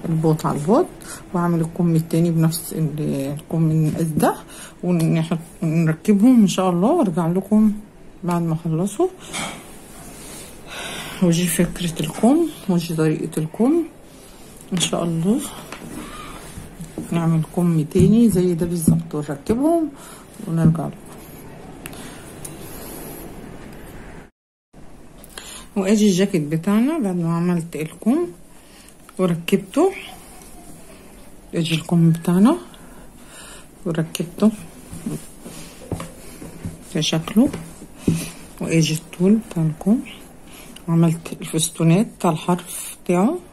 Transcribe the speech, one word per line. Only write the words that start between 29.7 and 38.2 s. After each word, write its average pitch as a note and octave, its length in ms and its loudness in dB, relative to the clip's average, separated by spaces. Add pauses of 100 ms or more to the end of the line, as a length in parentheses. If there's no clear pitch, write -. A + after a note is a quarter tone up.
ادي E3 200 0
الكم E3 360 4
بتاعنا F#3+ 460 4 (1300)
وركبته، E3 640 0 (2500)
ده D#3+ 60 0
شكله. E3+ 480 2 (1120)